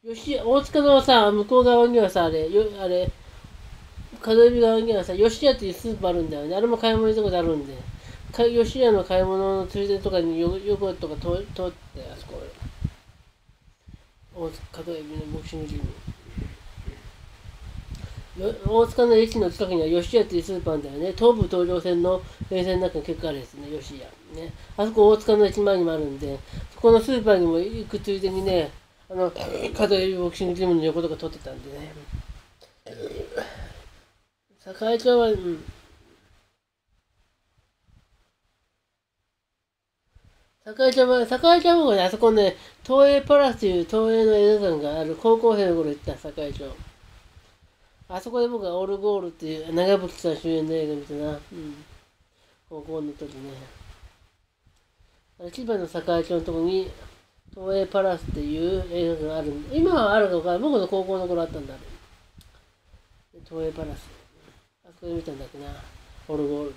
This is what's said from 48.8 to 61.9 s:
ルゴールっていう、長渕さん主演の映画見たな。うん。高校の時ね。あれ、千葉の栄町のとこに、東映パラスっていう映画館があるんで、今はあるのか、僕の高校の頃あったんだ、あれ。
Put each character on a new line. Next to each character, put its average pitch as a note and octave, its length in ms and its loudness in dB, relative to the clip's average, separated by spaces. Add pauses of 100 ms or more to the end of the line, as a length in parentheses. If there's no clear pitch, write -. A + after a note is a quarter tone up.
ル G3 100 -4
ゴ G3+ 220 -2
ー F#3 40 -4
ル F3 60 -8
っ - 40 -8
て D#3+ 140 -14
い D#3 160 -8
う、 D#3+ 120 -8
長 F#3+ 240 4
渕 F3+ 100 -6
さ F3 220 -4
ん D3 60 -4
主 E3+ 120 -6
演 D#3+ 180 0
の D#3+ 60 -4
映 D#3+ 160 -2
画 D3+ 60 -4
見 C#3+ 80 -10
た D3 120 -12
な。 D3 160 -6
う D3 40 -8 (200)
ん。 D3+ 300 -16 (840)
高 D#3 100 -14
校 D#3 220 -10
の D3 100 -10
時 C#3+ 220 -16
ね。 C3+ 180 -16 (1900)
あ F#3 40 -18
れ、 F3 80 -12
千 B3 160 -12
葉 A3 80 -2
の F#3 100 -4
栄 D#3+ 40 -10
町 E3 420 -2
の E3+ 100 -2
と E3 140 -8
こ E3 60 -4
に、 F#3 300 -2 (640)
東 G3 240 -4
映 F#3+ 80 0
パ F#3+ 160 0
ラ F3+ 160 0
ス - 40 -14
っ - 20 -16 (100)
て D3+ 60 -6
い D3 180 -4
う F#3 320 -2
映 E3+ 200 -2
画 E3 40 -2
館 D#3 140 -6
が D#3 100 -6
あ D#3 40 -6
る D3+ 60 -6
ん D3 220 -10
で、 C4+ 60 -4
今 F4 180 4
は G#3+ 200 4
あ A3 40 6
る G3+ 100 4
の F3 120 0
か、 F3 180 -2
僕 C#4+ 180 0
の F#3 120 0
高 F#3+ 160 -2
校 F#3+ 140 -4
の F3+ 100 -4
頃 E3+ 140 -2
あ - 20 -2
っ D#3+ 40 -8
た D#3+ 120 -12
ん C#3 80 -12
だ、 C3+ 60 -16
あ - 20 -18
れ。 - 80 -20 (1600)